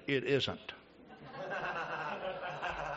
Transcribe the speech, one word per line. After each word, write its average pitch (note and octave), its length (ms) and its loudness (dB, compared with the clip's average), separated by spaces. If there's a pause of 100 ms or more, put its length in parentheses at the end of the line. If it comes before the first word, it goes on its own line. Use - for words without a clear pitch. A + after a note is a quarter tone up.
it C3+ 180 6
isn't. B2+ 480 4 (2250)